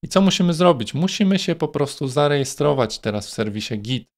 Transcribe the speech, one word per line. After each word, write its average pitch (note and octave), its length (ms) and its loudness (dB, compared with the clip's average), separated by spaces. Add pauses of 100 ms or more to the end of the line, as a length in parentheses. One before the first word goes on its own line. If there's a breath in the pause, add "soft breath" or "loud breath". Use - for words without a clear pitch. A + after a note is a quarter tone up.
I - 40 -12
co F#3+ 120 2
musimy F3+ 340 4
zrobić? D#3 400 2
Musimy F#3+ 440 2
się F3+ 160 -2
po D#3+ 140 -2
prostu C#3+ 400 -4
zarejestrować C#3+ 880 0
teraz G#2 280 -4
w - 40 -14
serwisie G#2+ 480 -6
Git. A2+ 400 -6